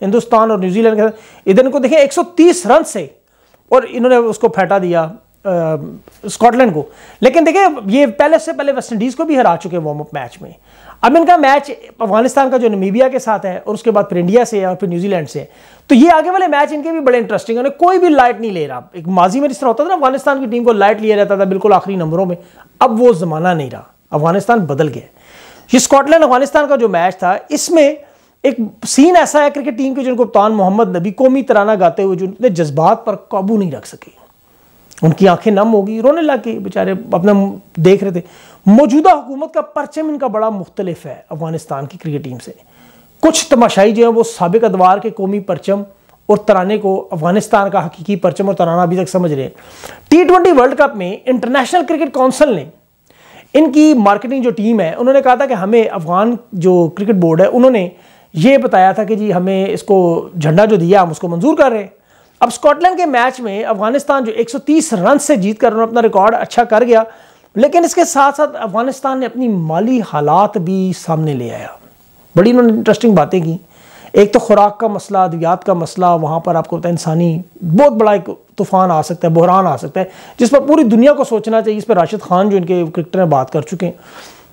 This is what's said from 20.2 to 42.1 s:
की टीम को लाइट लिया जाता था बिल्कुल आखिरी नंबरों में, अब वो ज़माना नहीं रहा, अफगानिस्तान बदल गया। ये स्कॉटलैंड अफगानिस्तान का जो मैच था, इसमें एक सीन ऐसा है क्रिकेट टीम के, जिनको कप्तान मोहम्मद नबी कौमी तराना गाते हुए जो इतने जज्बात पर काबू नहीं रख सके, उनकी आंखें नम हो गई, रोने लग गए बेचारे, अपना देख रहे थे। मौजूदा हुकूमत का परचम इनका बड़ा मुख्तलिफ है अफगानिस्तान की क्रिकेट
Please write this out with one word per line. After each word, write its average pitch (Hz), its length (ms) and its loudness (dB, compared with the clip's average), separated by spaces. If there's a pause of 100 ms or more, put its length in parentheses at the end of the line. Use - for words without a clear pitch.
की 269 60 -6
टीम 240 180 -4
को 240 80 2
लाइट 208 280 2
लिया 214 160 0
जाता 202 220 0
था 196 60 0
बिल्कुल 190 280 0
आखिरी 190 240 0
नंबरों 175 300 -4
में, 175 100 -6 (460)
अब 226 160 0
वो 240 160 2
ज़माना 170 400 -4
नहीं 139 160 -6
रहा, 107 160 -18 (260)
अफगानिस्तान 190 480 0
बदल 147 280 -2
गया। 123 140 -12 (720)
ये - 60 4
स्कॉटलैंड 285 440 4
अफगानिस्तान 277 420 0
का 269 100 0
जो 233 120 0
मैच 180 260 -2
था, 185 360 -4
इसमें 302 520 0 (420)
एक 233 280 -2 (140)
सीन 349 300 4
ऐसा 302 260 2
है 285 80 2
क्रिकेट 285 260 -6
टीम 262 180 -4
के, 269 80 -6
जिनको 247 220 0
कप्तान 214 280 2
मोहम्मद 190 440 0
नबी 175 140 -4
कौमी 262 320 2
तराना 220 320 2
गाते 180 280 0
हुए 190 140 0
जो 185 80 -6
इतने 220 260 -2
जज्बात 165 560 0
पर 214 80 -4
काबू 196 420 -4
नहीं 185 160 -2
रख 117 140 -14
सके, - 240 -20 (920)
उनकी 165 220 2
आंखें 185 260 2
नम 202 160 2
हो 214 140 2
गई, 220 180 -6
रोने 294 220 2
लग 277 220 -2
गए 226 80 -8
बेचारे, 196 400 -6
अपना 196 680 -2 (220)
देख 190 200 4
रहे 185 180 -6
थे। - 340 -20 (140)
मौजूदा 285 440 4
हुकूमत 277 420 -6
का 320 60 -4
परचम 311 500 -8
इनका 277 180 -6
बड़ा 220 220 -4
मुख्तलिफ 185 560 -10
है - 260 -18
अफगानिस्तान 156 540 -8
की 175 120 -16
क्रिकेट 151 260 -8